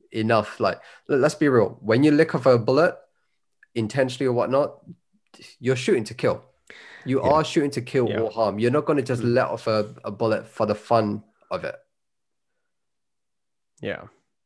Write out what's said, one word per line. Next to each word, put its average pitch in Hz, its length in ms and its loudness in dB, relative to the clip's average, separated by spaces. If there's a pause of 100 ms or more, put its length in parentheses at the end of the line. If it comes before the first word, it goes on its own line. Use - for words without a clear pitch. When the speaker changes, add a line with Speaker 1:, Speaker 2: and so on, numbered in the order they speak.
(140)
Speaker 1:
enough, 110 480 0
like, 95 180 -2 (300)
l-, 139 80 2
let's 147 180 2
be 151 140 2
real, 110 320 2
when 110 220 2
you 151 80 6
lick 156 220 4
off 139 120 -2
a 127 120 6
bullet, 131 380 2 (800)
intentionally 127 500 -2
or 127 60 0
whatnot, 123 480 -2 (800)
you're 127 160 0
shooting 123 300 0
to - 80 -12
kill. - 300 -2 (640)
You 131 160 -2
Speaker 2:
Yeah. 120 80 0
Speaker 1:
are 156 140 4
shooting 143 280 0
to 131 100 -6
kill 123 280 -2
Speaker 3:
Yeah. 107 120 -4
Speaker 1:
or 110 100 -4
harm. 104 260 0
You're 117 140 0
not 151 140 0
gonna 147 180 0
just 123 180 -4
Speaker 3:
Mm. 120 140 0
Speaker 1:
let 123 120 2
off - 200 -8
a, 107 260 -2 (120)
a 107 60 -8
bullet 110 360 -2
for - 180 -4
the 101 100 0
fun 104 480 0 (280)
of 90 140 -6
it. - 100 -10 (2000)
Speaker 3:
Yeah, 101 260 -10 (380)